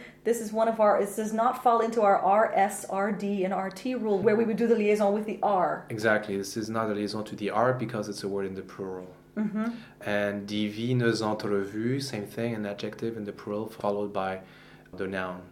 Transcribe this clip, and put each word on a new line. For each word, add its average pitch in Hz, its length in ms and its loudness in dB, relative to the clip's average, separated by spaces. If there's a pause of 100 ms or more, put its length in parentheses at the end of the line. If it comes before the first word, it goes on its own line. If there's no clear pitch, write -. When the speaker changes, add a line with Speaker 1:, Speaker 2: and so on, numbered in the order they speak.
(220)
Speaker 1:
this 233 180 0
is 214 120 -8
one 226 160 2
of 226 120 0
our, 208 200 6
it 202 160 -2
does 214 160 -4
not 226 300 2
fall 233 180 6
into 226 220 2
our 196 160 8
R, 208 360 4
S, 202 340 2
R, 196 220 0
D, 196 340 -2
and 190 100 0
R, 190 160 -2
T 254 260 -4
rule 214 220 2
where 208 180 6
we 226 80 4
would 208 140 0
do 233 100 2
the 226 80 6
liaison 208 380 4
with 214 120 -2
the 208 160 -6
R. 185 460 2
Speaker 2:
Exactly. 107 480 2
This 98 200 -4
is 110 120 -4
not 113 220 -2
a - 40 0
liaison 104 300 -4
to 104 120 -12
the 101 140 -4
R 117 220 4
because 110 360 -4
it's 101 140 -8
a 101 60 -4
word 98 180 -2
in 95 80 -6
the 95 80 -10
plural. 92 460 -10 (280)
Speaker 1:
Mm-hmm. 214 280 -2 (400)
Speaker 2:
And 101 420 -2
divines 110 760 0
entrevues, 107 800 -2
same 104 240 -6
thing, 117 280 -4
an 107 120 -4
adjective 107 500 -6
in 104 80 -8
the 101 80 -8
plural 107 340 -6
followed 101 460 -2
by 95 280 -4 (520)
the 98 140 -4
noun 92 340 -6 (120)